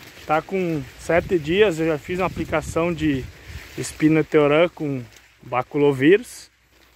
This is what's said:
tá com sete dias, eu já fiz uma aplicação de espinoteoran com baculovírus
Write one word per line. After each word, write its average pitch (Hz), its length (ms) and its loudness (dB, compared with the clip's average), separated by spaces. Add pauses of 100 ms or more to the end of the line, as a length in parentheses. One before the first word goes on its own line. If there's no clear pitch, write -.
(260)
tá 156 160 0
com 170 400 -4 (160)
sete 170 400 0
dias, 165 440 0
eu 160 60 0
já 156 100 0
fiz 180 220 -8
uma 180 80 -2
aplicação 165 680 -4
de 143 320 -2 (520)
espinoteoran 151 920 2
com 139 340 -6 (380)
baculovírus 143 1080 0 (460)